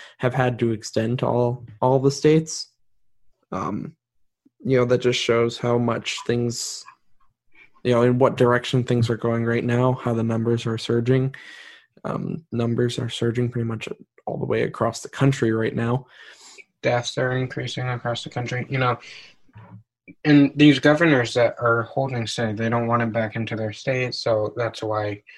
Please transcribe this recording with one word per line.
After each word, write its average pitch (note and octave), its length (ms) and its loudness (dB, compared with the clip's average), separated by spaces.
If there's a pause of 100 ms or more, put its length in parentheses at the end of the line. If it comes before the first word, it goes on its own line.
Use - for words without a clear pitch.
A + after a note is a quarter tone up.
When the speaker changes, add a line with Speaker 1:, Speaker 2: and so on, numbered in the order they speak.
(180)
Speaker 1:
have B2+ 160 -2
had B2 240 0
to A#2 140 0
extend A2+ 460 -2
to A#2+ 80 -2
all, B2 380 0 (160)
all C3 180 4
the C3+ 120 2
states. D#3+ 640 0 (800)
Um, - 420 -6 (680)
you C3 140 2
know, B2 80 4
that B2 160 2
just B2 180 2
shows A#2 380 0
how A#2+ 200 0
much A#2 480 -2
things, A#2+ 580 -4 (1000)
you B2 80 2
know, A#2+ 100 4
in B2 160 4
what B2+ 200 4
direction B2 440 2
things A#2+ 280 0
are A2+ 60 -2
going A#2 280 -2
right A#2 200 0
now, B2 280 2
how A#2+ 220 -2
the A2+ 80 0
numbers A2+ 440 0
are A2+ 120 -2
surging. B2+ 560 0 (680)
Um, - 460 -6
numbers A#2 480 -2
are A#2+ 120 -4
surging A#2 400 -2
pretty A#2 180 -4
much A2+ 200 -8 (380)
all - 120 -6
the - 80 -4
way A2+ 160 0
across - 400 -4
the - 80 -14
country C3+ 420 2
right A2 240 -2
now. A#2 300 -2 (760)
Speaker 2:
Deaths B2 360 -2
are B2+ 180 -2
increasing B2+ 520 -6
across A#2+ 360 -6
the - 60 -14
country, B2 400 -6
you C3+ 80 -2
know, B2 200 0 (1300)
and D3 300 6
these C#3+ 240 8
governors D3 560 4
that A#2 240 2
are A#2+ 240 2
holding B2+ 440 -4
say A2 280 -4
they A2+ 160 -2
don't A#2 160 0
want A#2 160 2
it A2 100 -2
back A2 240 -2
into A2+ 200 -4
their A2 160 -4
states, B2+ 460 -4
so G#2+ 380 0
that's A2+ 260 -6
why G#2+ 400 -4 (160)